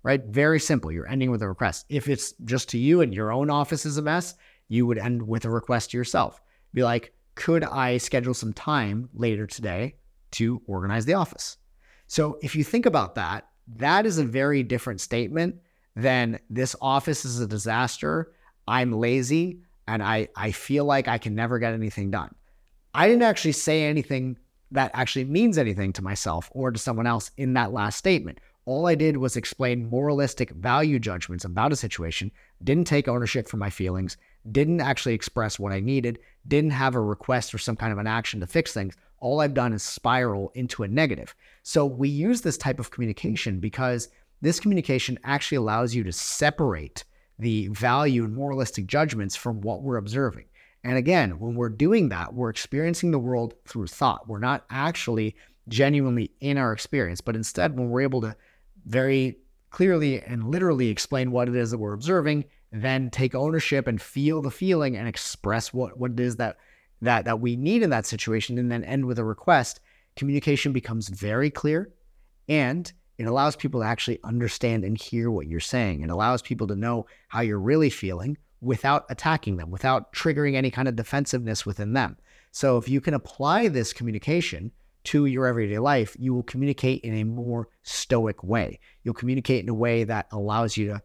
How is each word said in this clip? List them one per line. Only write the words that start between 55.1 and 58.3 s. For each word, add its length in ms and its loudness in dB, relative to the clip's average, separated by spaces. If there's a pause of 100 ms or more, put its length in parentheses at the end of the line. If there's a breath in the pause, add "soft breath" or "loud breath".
genuinely 720 2
in 180 0
our 140 2
experience, 500 -2
but 140 -4
instead 420 -2
when 120 -2
we're 120 2
able 200 0
to 160 -6 (480 soft breath)